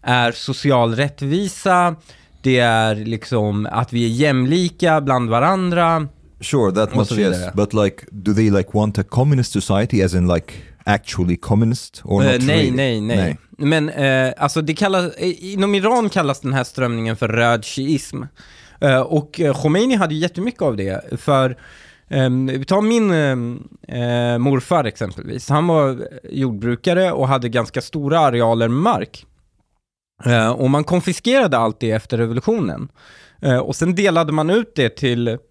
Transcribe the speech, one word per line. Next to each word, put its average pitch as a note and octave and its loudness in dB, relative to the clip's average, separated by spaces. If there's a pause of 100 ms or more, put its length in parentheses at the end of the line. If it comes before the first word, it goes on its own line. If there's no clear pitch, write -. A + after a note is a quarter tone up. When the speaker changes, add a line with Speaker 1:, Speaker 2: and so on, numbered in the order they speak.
Speaker 1:
är A#2+ 2
social B2+ 0
rättvisa, F3 -2 (460)
det C3 4
är A2+ 2
liksom G#2+ -2
att A#2+ -2
vi A#2+ 0
är A#2 0
jämlika D3+ 2
bland B2+ 0
varandra. E3 0 (320)
Speaker 2:
Sure, G#2 0
that G#2+ 2
Speaker 1:
Och - -4
Speaker 2:
much G#2+ 2
Speaker 1:
så A#2+ -2
vidare. G2+ 2
Speaker 2:
yes. F2+ -6
But, G#2 0
like, G#2 0
do G2+ -2
they, G#2+ 4
like, G2 2
want G#2+ 0
a G#2 -2
communist C3 2
society G2+ 0
as F2+ 2
in, F2+ 2
like, E2+ 0 (320)
actually F2+ -2
communist A2+ -2
or G2+ 0
Speaker 1:
Eh, C3 4
Speaker 2:
not B2+ 0
Speaker 1:
nej, D3 2
Speaker 2:
really? D#3+ 2
Speaker 1:
nej, B2 0
nej. A2+ -2
Speaker 2:
Nej. E2+ -2 (200)
Speaker 1:
Men, D3+ 0
eh, C3 0
alltså D3 -2
det D3+ -2
kallas, F#3+ -2
eh, F3+ -6
inom G3 0
Iran G#3+ 2
kallas D3 0
den C3 -4
här C3 0
strömningen A2+ -4
för A#2 -2
röd A#2 2
shiism. C3+ -4 (580)
Eh, C3 4
och, D3+ -2
eh, C#3+ 2
Khomeini F3 2
hade E3 0
jättemycket F3 -4
av B2+ 0
det. F#2+ -6
För, C3 0 (540)
ehm, C3 0
ta F#3+ 2
min, A3 2
ehm, C3 0 (260)
eh, A#2+ -2
morfar C3+ 0
exempelvis. G#2 -8
Han D3 2
var C#3 0 (220)
jordbrukare C3+ 0
och C3 -2
hade B2 0
ganska A#2+ -2
stora D3 -2
arealer A#2 2
mark. B2+ -2 (1000)
Eh, A#2 2
och C3 0
man D3 2
konfiskerade F3+ 0
allt A2 -2
det A2+ -2
efter A2 -2
revolutionen. A#2 -2 (540)
Eh, C3 2
och C3+ -4
sen E3+ 0
delade E3+ 2
man D#3 0
ut A3+ 0
det B2 0
till A#2+ -2 (120)